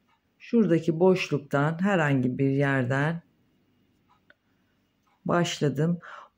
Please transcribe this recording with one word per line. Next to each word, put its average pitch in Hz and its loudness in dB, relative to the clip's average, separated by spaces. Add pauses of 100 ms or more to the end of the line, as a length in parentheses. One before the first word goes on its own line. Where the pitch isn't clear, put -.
(380)
şuradaki 165 0
boşluktan, 165 0
herhangi 139 0
bir 139 2
yerden 139 0 (2000)
başladım. 165 0 (380)